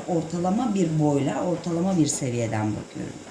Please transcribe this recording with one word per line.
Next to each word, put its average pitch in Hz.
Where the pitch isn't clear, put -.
ortalama 180
bir 160
boyla, 143
ortalama 170
bir 147
seviyeden 117
bakıyorum. -